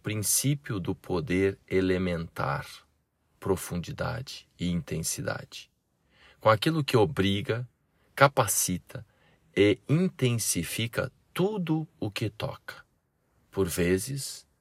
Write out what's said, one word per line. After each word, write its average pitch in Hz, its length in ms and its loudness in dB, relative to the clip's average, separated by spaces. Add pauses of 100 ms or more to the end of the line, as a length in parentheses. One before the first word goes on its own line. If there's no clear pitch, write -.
princípio 107 800 -2
do 90 160 -4
poder 92 720 0
elementar, 90 1000 -2 (720)
profundidade 87 1080 -6 (100)
e 87 120 -2
intensidade, - 1000 -6 (720)
com - 80 -2
aquilo 143 380 4
que - 100 2
obriga, 104 720 2 (480)
capacita - 880 2 (480)
e 98 240 6 (120)
intensifica 120 1200 0 (220)
tudo 170 520 0 (140)
o 113 100 -4
que 104 200 -4
toca, - 460 -10 (760)
por 95 160 0
vezes, 95 800 -2 (140)